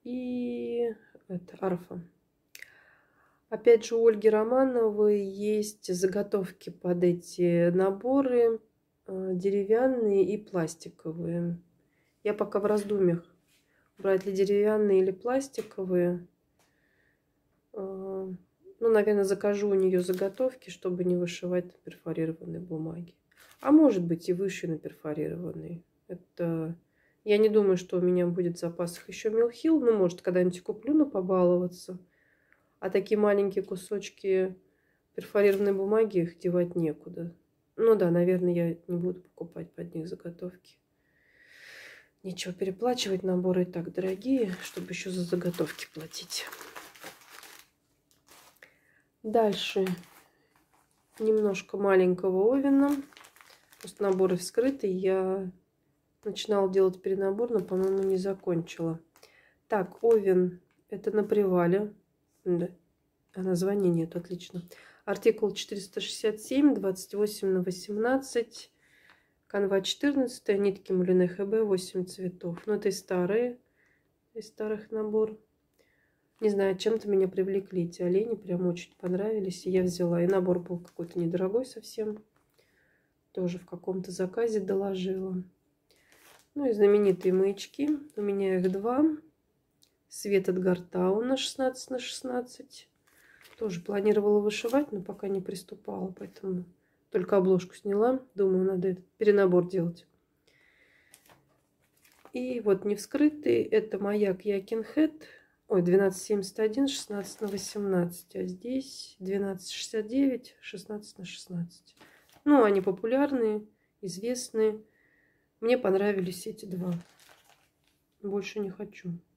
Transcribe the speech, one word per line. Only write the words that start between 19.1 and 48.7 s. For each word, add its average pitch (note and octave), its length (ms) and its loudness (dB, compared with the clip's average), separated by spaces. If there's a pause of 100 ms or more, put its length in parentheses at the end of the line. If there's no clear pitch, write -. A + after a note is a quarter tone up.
закажу G3+ 440 0
у G3 60 2
нее F#3 280 4
заготовки, F#3+ 680 -2
чтобы F3+ 340 -4
не F3+ 120 2
вышивать F3+ 500 -2
на F3+ 60 -20 (120)
перфорированной E3 760 -6
бумаге. E3 540 -10 (460)
А C4+ 120 2
может C4+ 300 8
быть, E3+ 260 -2
и F#3 40 2
выше F#3 360 -4
на D#3 100 -4
перфорированной. D#3+ 1080 -8 (240)
Это, E3+ 680 -6 (480)
я G#3 140 4
не G#3+ 100 8
думаю, G3+ 280 6
что F3+ 220 -2
у - 20 2
меня F3+ 260 4
будет F3 300 -2
в - 40 -14
запасах E3+ 480 -6
еще G#3+ 220 -4
мелхил. A#3+ 500 2
Ну, A#3 160 4
может, F3+ 260 2
когда-нибудь F3+ 400 2
куплю, - 320 -6
но D4+ 120 6
побаловаться. F3+ 920 0 (840)
А F#3+ 100 -4
такие G3 260 0
маленькие G3+ 480 2
кусочки F#3+ 880 -4 (600)
перфорированной G3+ 580 2
бумаги, G3+ 460 2
их E3+ 200 -2
девать F3 380 0
некуда. E3+ 580 -4 (420)
Ну A3+ 180 6
да, F#3+ 160 2
наверное, F3 420 2
я E3+ 160 0 (180)
не F3 120 -4
буду F3+ 220 -4
покупать - 520 -16
под E3+ 220 -14
них E3 120 -8
заготовки. F3+ 720 -14 (1500)
Нечего F#3 300 -10
переплачивать, F#3+ 680 -2
наборы F3+ 400 2
и - 20 2
так E3+ 260 -8
дорогие, F#3+ 720 -2
чтобы - 280 -12
еще F3+ 200 -8
за F3+ 120 -4
заготовки F3 720 -4
платить. - 500 -12 (2750)